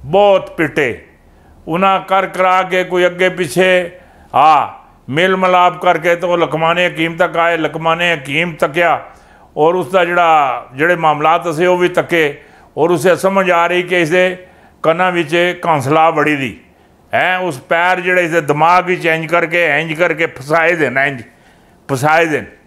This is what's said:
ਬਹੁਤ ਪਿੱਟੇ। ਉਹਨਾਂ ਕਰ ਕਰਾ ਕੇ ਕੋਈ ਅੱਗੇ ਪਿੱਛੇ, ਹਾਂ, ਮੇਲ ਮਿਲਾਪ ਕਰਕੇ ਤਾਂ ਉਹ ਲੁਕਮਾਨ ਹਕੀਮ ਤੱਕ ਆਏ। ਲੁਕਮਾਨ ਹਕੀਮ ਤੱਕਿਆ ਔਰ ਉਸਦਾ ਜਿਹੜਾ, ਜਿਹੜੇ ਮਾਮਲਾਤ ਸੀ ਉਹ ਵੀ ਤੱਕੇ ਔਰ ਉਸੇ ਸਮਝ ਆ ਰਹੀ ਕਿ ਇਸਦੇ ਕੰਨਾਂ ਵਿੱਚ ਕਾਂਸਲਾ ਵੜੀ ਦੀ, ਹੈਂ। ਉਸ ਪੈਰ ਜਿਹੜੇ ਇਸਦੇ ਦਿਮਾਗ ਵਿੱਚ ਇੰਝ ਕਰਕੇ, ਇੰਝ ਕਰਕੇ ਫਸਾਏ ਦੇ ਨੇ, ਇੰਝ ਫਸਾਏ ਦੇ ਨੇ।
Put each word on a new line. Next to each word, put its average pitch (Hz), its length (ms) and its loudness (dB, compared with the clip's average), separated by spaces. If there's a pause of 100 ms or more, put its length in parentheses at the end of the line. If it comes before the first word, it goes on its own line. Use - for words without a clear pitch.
ਬਹੁਤ 196 520 2
ਪਿੱਟੇ। 139 480 -4 (600)
ਉਹਨਾਂ 190 320 0
ਕਰ 190 280 0
ਕਰਾ 185 360 0
ਕੇ 180 200 -2
ਕੋਈ 175 220 0
ਅੱਗੇ 175 240 0
ਪਿੱਛੇ, 180 640 0 (440)
ਹਾਂ, 139 320 4 (440)
ਮੇਲ 185 240 0
ਮਿਲਾਪ 180 460 2
ਕਰਕੇ 175 340 0
ਤਾਂ 175 140 -6
ਉਹ 175 80 0
ਲੁਕਮਾਨ 165 400 0
ਹਕੀਮ 165 400 -2
ਤੱਕ 165 200 0
ਆਏ। 170 200 0
ਲੁਕਮਾਨ 160 460 -2
ਹਕੀਮ 160 520 -2
ਤੱਕਿਆ 156 440 0 (560)
ਔਰ 165 200 2
ਉਸਦਾ 175 300 0
ਜਿਹੜਾ, 160 680 0
ਜਿਹੜੇ 165 220 0
ਮਾਮਲਾਤ 160 580 0
ਸੀ 165 120 0
ਉਹ 180 120 2
ਵੀ 180 120 0
ਤੱਕੇ 160 520 -2 (360)
ਔਰ 165 140 0
ਉਸੇ 170 240 2
ਸਮਝ 190 360 0
ਆ 170 160 2
ਰਹੀ 180 160 0
ਕਿ 180 180 0
ਇਸਦੇ 180 360 0 (460)
ਕੰਨਾਂ 175 280 0
ਵਿੱਚ 175 500 -2
ਕਾਂਸਲਾ 160 480 2
ਵੜੀ 151 260 0
ਦੀ, 127 240 -6 (540)
ਹੈਂ। 170 260 0
ਉਸ 165 200 -4
ਪੈਰ 175 400 0
ਜਿਹੜੇ 180 240 0
ਇਸਦੇ 165 180 0
ਦਿਮਾਗ 160 440 2
ਵਿੱਚ 170 200 -4
ਇੰਝ 160 200 -2
ਕਰਕੇ, 170 400 0 (140)
ਇੰਝ 160 140 -6
ਕਰਕੇ 165 340 0
ਫਸਾਏ 160 480 0
ਦੇ 147 140 0
ਨੇ, 135 180 -2
ਇੰਝ 131 140 -8 (680)
ਫਸਾਏ 151 360 2
ਦੇ 147 160 -4
ਨੇ। 92 60 -14 (200)